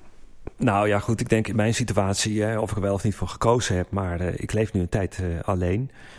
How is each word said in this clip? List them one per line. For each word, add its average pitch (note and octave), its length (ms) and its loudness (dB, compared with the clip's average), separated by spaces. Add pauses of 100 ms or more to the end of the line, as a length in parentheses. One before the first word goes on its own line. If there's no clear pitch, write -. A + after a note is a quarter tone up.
(580)
Nou G#2 300 4
ja, G#2 120 2
goed, G#2+ 220 0
ik A#2 80 -4
denk A2 180 4
in G2+ 80 -4
mijn A#2 180 2
situatie, G#2+ 680 0
hè, A2 180 0
of G#2+ 100 -2
ik - 60 -4
er G#2 60 -2
wel G2 120 2
of G2 100 -2
niet G#2 120 0
voor F2+ 120 -4
gekozen A#2 480 2
heb, F2+ 160 0
maar, F#2 280 -2
eh, F2 200 -2
ik - 140 -4
leef G#2+ 200 0
nu F#2 80 2
een F2 80 -2
tijd, F#2+ 300 -2
eh, E2+ 240 -2
alleen. F#2+ 480 0 (280)